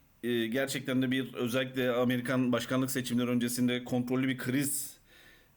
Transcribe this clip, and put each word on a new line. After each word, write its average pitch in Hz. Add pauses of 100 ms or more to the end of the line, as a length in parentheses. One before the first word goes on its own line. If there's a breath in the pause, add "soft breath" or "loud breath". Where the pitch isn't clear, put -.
(220)
e, 117
gerçekten 131
de 127
bir, 131
özellikle 127
Amerikan 123
başkanlık 131
seçimleri 123
öncesinde 123
kontrollü 127
bir 131
kriz, - (600 loud breath)